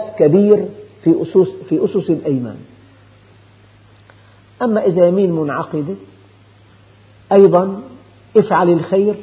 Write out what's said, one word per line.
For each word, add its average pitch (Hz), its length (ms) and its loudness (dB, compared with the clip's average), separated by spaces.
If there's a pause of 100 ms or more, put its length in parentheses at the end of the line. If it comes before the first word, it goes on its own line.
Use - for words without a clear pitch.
(180)
كبير 190 480 2 (380)
في 165 180 2
أسس، 175 280 0 (200)
في 160 160 -2
أسس 190 240 -4
الأيمان. 131 480 -4 (2000)
أما 220 240 -2
إذا 175 220 2
يمين 185 240 0
منعقدة، 156 640 -6 (1400)
أيضا 196 500 4 (560)
افعل 180 320 2
الخير 196 540 0